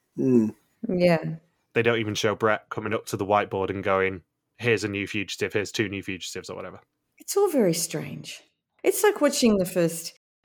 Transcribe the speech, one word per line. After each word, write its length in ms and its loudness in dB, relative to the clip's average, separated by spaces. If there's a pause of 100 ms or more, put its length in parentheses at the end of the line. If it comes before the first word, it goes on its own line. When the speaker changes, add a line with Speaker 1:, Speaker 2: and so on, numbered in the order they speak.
(160)
Speaker 1:
Hmm. 340 4 (380)
Speaker 2:
Yeah. 500 2 (360)
Speaker 3:
They 100 2
don't 160 2
even 160 -4
show 200 2
Brett 340 2
coming 240 -6
up 140 -4
to 100 -4
the 80 -2
whiteboard 440 2
and 140 -6
going, 380 2 (380)
"Here's 260 2
a 40 -2
new 180 -4
fugitive, 440 -6
here's 220 -4
two 160 0
new 140 -8
fugitives," 460 -10
or 60 -10
whatever. 240 -14 (380)
Speaker 2:
It's 200 -10
all 120 2
very 240 2
strange. 680 -8 (420)
It's 200 0
like 180 2
watching 360 4
the 80 0
first 480 -2 (320)